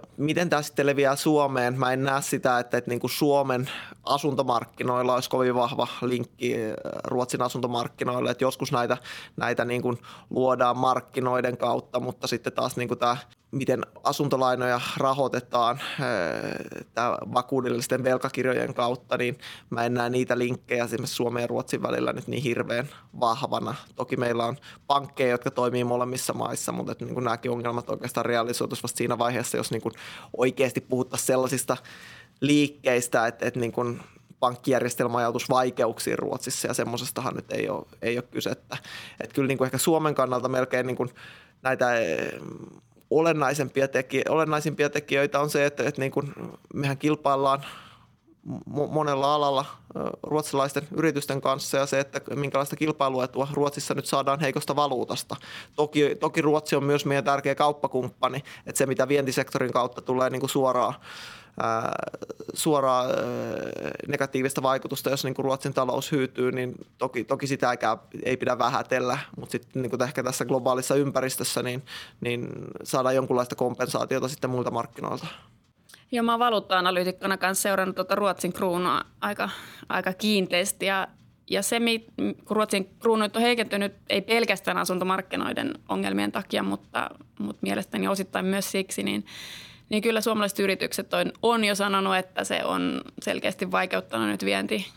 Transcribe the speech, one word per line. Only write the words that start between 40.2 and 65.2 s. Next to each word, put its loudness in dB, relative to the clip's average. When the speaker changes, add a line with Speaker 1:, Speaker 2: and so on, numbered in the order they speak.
Speaker 1:
melkein 0
niin -4
kun -4
näitä, 2
eh, 0
olennaisempia 4
teki-, 0
olennaisimpia 2
tekijöitä 2
on 0
se, 4
että, 0
että -2
niin -2
kun -2
mehän -2
kilpaillaan 2
mo-, -4
monella 2
alalla, 2
ö, -4
ruotsalaisten 0
yritysten 0
kanssa, 0
ja 2
se, 2
että -6
minkälaista -2
kilpailuetua 0
Ruotsissa -2
nyt -4
saadaan 2
heikosta 0
valuutasta. 0
Toki, 2
toki 0
Ruotsi 2
on 2
myös 2
meidän 2
tärkeä 2
kauppakumppani, 0
että -4
se, 4
mitä 2
vientisektorin 0
kautta 0
tulee 2
niin -4
kun 0
suoraan, 2
ää, -2
suoraan, 2
ää, 0
negatiivista -2
vaikutusta, 0
jos 0